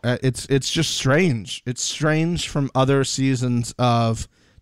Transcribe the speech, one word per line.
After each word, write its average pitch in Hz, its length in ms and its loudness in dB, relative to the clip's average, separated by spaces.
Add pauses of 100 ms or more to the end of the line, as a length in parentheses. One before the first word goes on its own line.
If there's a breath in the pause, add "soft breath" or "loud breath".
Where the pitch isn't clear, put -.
uh, 120 180 0
it's, - 240 -2
it's 135 240 0
just - 260 -2
strange. 139 680 0
It's 123 160 -6
strange 156 640 0
from 139 260 -2
other 131 300 4
seasons 127 760 0
of 117 500 2 (340 soft breath)